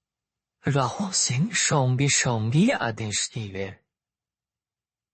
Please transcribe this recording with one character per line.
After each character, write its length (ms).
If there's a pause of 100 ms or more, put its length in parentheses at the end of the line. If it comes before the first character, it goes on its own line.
(600)
然 300
后 220
心 420
上 420
比 140
上 400
比 160
亚 260
的 200
是 280
一 80
元。 380 (1300)